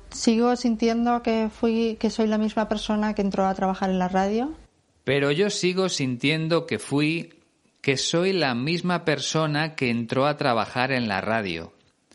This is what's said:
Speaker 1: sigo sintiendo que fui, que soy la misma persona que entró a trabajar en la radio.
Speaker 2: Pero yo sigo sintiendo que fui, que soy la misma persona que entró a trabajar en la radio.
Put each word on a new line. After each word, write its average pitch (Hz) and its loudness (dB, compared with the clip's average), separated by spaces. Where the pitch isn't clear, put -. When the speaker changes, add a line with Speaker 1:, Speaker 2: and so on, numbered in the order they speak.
Speaker 1:
sigo 240 2
sintiendo 233 0
que 226 0
fui, 226 0
que 214 2
soy 220 0
la 214 0
misma 214 0
persona 214 -2
que 208 -2
entró 196 2
a 190 2
trabajar 190 0
en 185 2
la 180 2
radio. 208 0
Speaker 2:
Pero 139 2
yo 190 2
sigo 185 0
sintiendo 160 0
que 110 -4
fui, 151 -2
que 135 0
soy 175 0
la 147 2
misma 170 -2
persona 151 0
que 127 -2
entró 120 0
a 147 0
trabajar 127 0
en 123 0
la 95 0
radio. 95 -4